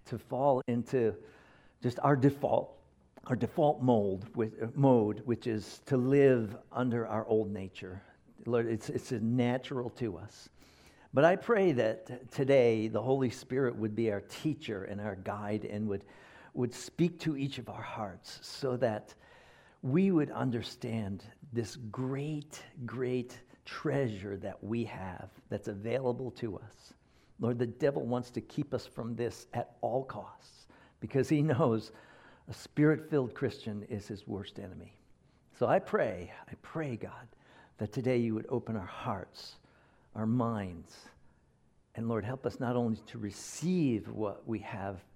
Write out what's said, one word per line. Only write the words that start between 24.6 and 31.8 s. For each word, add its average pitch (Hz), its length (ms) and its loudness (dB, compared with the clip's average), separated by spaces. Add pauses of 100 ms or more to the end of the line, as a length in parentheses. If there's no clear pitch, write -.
we 117 220 -2
have 95 440 -10 (200)
that's - 180 -6
available 120 640 -2
to 107 260 -8
us. - 360 -20 (480)
Lord, 117 180 0
the 123 80 2
devil 139 380 0
wants 120 260 -2
to 113 100 -4
keep - 320 -6
us 123 120 -4
from 117 300 -8
this 117 380 -6
at - 280 -4
all 120 220 0
costs - 640 -14 (320)
because 127 280 2
he 151 140 4
knows 131 500 4 (580)